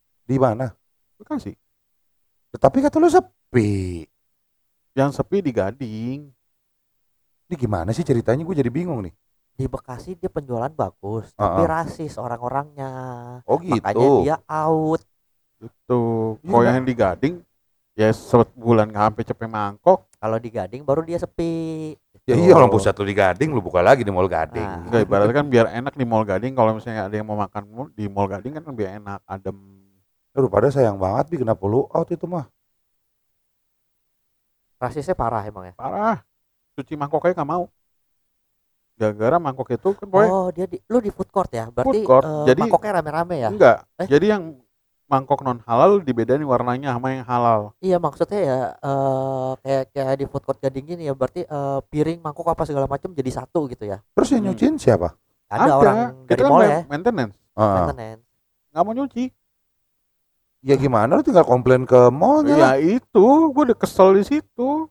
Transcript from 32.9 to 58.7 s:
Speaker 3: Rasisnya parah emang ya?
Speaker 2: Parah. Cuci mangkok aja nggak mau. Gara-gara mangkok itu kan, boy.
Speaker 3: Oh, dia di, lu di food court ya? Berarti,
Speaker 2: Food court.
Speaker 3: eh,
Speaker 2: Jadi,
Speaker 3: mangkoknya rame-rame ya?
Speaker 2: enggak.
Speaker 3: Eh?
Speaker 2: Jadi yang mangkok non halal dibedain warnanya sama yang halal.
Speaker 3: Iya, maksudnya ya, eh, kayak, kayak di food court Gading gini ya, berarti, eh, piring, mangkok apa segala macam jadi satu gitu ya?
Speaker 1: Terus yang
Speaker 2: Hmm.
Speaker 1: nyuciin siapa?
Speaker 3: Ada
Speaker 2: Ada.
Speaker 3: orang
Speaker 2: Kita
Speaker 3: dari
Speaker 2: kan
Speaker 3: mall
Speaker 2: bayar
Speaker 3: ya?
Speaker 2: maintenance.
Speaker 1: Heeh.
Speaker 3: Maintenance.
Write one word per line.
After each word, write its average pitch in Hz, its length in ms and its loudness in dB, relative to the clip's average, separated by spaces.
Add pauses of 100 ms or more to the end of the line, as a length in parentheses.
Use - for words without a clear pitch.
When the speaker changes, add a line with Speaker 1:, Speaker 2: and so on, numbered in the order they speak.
Speaker 3:
Rasisnya 139 360 -6
parah 117 300 -2
emang 101 220 -14
ya? 92 100 -20
Speaker 2:
Parah. 185 500 -4 (480)
Cuci 147 220 -12
mangkok 147 280 -4
aja 180 120 2
nggak 151 160 -6
mau. 175 180 -4 (1200)
Gara-gara 110 440 0
mangkok 156 340 -6
itu 151 200 -4
kan, 202 160 -10
boy. 196 160 2
Speaker 3:
Oh, 190 260 0
dia 180 160 -6
di, - 120 -14 (100)
lu 233 120 -2
di 208 100 -4
food - 180 -8
court 180 220 -4
ya? 113 180 -8
Berarti, 208 340 -2
Speaker 2:
Food 202 60 -4
court. 131 160 6
Speaker 3:
eh, 151 240 -4
Speaker 2:
Jadi, - 160 4
Speaker 3:
mangkoknya 208 320 0
rame-rame 165 420 -4
ya? 117 120 -2
Speaker 2:
enggak. 123 280 6 (200)
Speaker 3:
Eh? - 100 -6
Speaker 2:
Jadi 156 200 4
yang 202 160 0 (600)
mangkok 135 380 -2
non 123 180 -4
halal 165 380 4
dibedain 131 400 0
warnanya 127 560 -2
sama 131 160 -4
yang 131 140 -8
halal. 117 520 0
Speaker 3:
Iya, 185 220 -2
maksudnya 165 400 -4
ya, 135 200 0 (160)
eh, 135 840 -4
kayak, 135 320 -4
kayak 135 240 -4
di 135 100 -6
food - 180 -10
court - 140 -6
Gading 135 300 -6
gini 170 160 -12
ya, 139 100 -4
berarti, 135 300 -6
eh, 139 400 -6
piring, 156 360 -4
mangkok 160 280 -10
apa 165 160 -2
segala 143 220 -2
macam 139 260 -8
jadi 135 220 -4
satu 143 340 -4
gitu 117 180 -12
ya? 101 140 -8 (120)
Speaker 1:
Terus - 180 0
yang 254 100 2
Speaker 2:
Hmm. 202 100 -2
Speaker 1:
nyuciin 269 280 0
siapa? 90 360 2 (320)
Speaker 3:
Ada 208 220 -4
Speaker 2:
Ada. 269 80 4
Speaker 3:
orang - 220 4 (240)
Speaker 2:
Kita - 100 -20
Speaker 3:
dari - 100 2
Speaker 2:
kan 277 80 4
Speaker 3:
mall - 120 6
Speaker 2:
bayar 208 100 4
Speaker 3:
ya? 165 160 0
Speaker 2:
maintenance. 147 480 -4 (160)
Speaker 1:
Heeh. 104 240 2
Speaker 3:
Maintenance. 110 480 -4 (480)